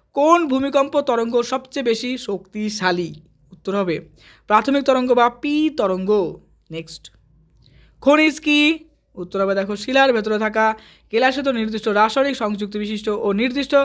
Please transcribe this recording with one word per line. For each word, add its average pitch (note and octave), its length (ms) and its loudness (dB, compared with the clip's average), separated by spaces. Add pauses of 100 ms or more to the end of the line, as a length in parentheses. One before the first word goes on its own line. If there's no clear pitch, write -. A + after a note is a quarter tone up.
(120)
"কোন D#4+ 360 4
ভূমিকম্প C#4 520 0
তরঙ্গ A#3+ 420 0
সবচেয়ে C4 420 -6
বেশি A#3+ 340 -2
শক্তিশালী?" F#3 960 -4 (380)
উত্তর - 240 -6
হবে F3+ 240 -2 (460)
প্রাথমিক B3+ 380 2
তরঙ্গ B3+ 280 2
বা A#3+ 180 4
পি D4 400 -2
তরঙ্গ। F#3+ 720 -2 (300)
নেক্সট, D#3+ 420 -16 (880)
খনিজ D#4 400 4
কি? D4 380 2 (360)
উত্তর F#3 260 -6
হবে G3 140 0
দেখো G3 220 -4
শিলার C4 360 2
ভেতরে G#3+ 260 0
থাকা A3 360 0 (360)
কেলাসিত C4 380 0
নির্দিষ্ট A3 400 -4
রাসায়নিক A3 480 2
সংযুক্ত G#3 400 -6
বিশিষ্ট G#3 320 -6
ও G3+ 240 -2
নির্দিষ্ট B3+ 420 -2 (100)